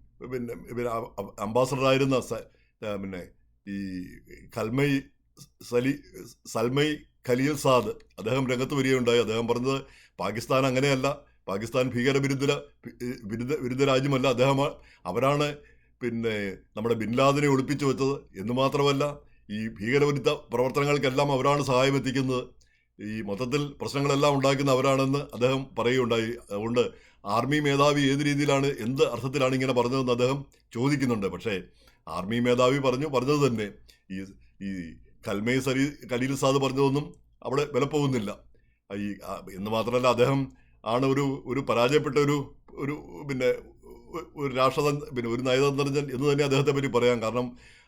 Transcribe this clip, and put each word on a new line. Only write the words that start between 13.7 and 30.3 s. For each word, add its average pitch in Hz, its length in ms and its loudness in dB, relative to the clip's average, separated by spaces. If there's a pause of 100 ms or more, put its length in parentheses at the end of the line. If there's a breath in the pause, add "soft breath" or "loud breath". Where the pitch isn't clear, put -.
രാജ്യമല്ല. 135 440 2
അദ്ദേഹം, 135 360 4 (420 soft breath)
അവരാണ് 143 500 0 (460 soft breath)
പിന്നെ 113 480 -2 (260)
നമ്മുടെ 113 180 0
ബിൻ 107 180 -2
ലാദനെ 139 360 4
ഒളിപ്പിച്ചു 139 380 0
വെച്ചത് 135 540 -2
എന്ന് 107 120 -4
മാത്രമല്ല, 143 640 0 (320)
ഈ 110 180 -6
ഭീകരവിരുദ്ധ 139 600 0
പ്രവർത്തനങ്ങൾക്കെല്ലാം 139 1040 0
അവരാണ് 139 300 2
സഹായം 135 340 4
എത്തിക്കുന്നത്, 127 480 -2 (560)
ഈ 107 220 -8
മൊത്തത്തിൽ 131 580 -4
പ്രശ്നങ്ങളെല്ലാം 139 540 0
ഉണ്ടാക്കുന്ന 139 360 2
അവരാണെന്ന് 135 480 2
അദ്ദേഹം 135 600 -2
പറയുകയുണ്ടായി. 117 540 2 (180)
അതുകൊണ്ട് 113 400 0 (360 loud breath)
ആർമി 123 320 2
മേധാവി 143 420 4
ഏത് 139 240 2
രീതിയിലാണ്, 143 420 2
എന്ത് 135 460 0
അർത്ഥത്തിലാണ് 131 420 0
ഇങ്ങനെ 131 180 0
പറഞ്ഞതെന്ന് 123 400 2
അദ്ദേഹം 127 320 0 (300 soft breath)